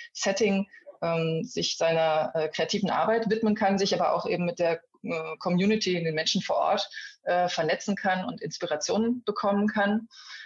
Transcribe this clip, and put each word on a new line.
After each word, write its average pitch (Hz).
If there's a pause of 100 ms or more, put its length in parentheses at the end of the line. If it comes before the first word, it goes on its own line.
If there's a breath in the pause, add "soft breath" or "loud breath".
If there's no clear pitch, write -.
(120 loud breath)
Setting, 196 (340 loud breath)
ähm, 165
sich -
seiner, 160
äh, 156
kreativen 185
Arbeit 214
widmen 214
kann, 196
sich 190
aber 175
auch 175
eben 175
mit 175
der, 170 (220)
äh, 160
Community, 185
den 160
Menschen 156
vor -
Ort, 160 (340 loud breath)
äh, 180
vernetzen 175
kann 185
und -
Inspirationen 190
bekommen 202
kann. 214 (360 loud breath)